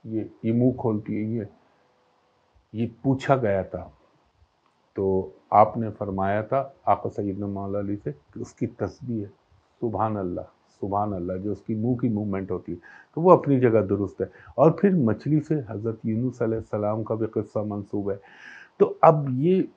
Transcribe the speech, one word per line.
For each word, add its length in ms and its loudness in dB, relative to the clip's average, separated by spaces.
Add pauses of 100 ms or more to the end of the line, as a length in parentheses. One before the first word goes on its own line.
ये, 240 -6 (160)
ये 80 2
मुंह 200 4
खोलती 420 -4
है, 160 -4
ये, 160 -6 (1300)
ये 160 -4 (120)
पूछा 320 2
गया 280 0
था 280 -10 (1040)
तो 380 -2 (200)
आपने 360 4
फरमाया 540 -2
था 320 -4 (120)
आका 220 0
सैयदना 380 -6
मौला 320 -6
अली 160 -4
से 160 -8
कि 280 -18
उसकी 280 -8
तस्बीह 540 -6
है, 60 -10 (540)
सुभान 340 -2
अल्लाह, 300 -6 (240)
सुभान 440 -2
अल्लाह, 240 -6
जो 140 -6
उसकी 240 -6
मुंह 220 0
की 120 0
movement 420 -2
होती 200 -6
है, 60 -8 (380)
तो 60 -4
वो 100 8
अपनी 280 6
जगह 220 6
दुरुस्त 400 -2
है। 100 -6 (260)
और 220 6
फिर 160 4
मछली 440 2
से 160 -2
हज़रत 500 -6
यूनुस 380 -2
अलैहिस्सलाम 600 -2
का 120 -2
भी 120 -2
किस्सा 360 -4
मंसूब 460 -6
है। 100 -4 (600)
तो 240 2
अब 260 6
ये 480 2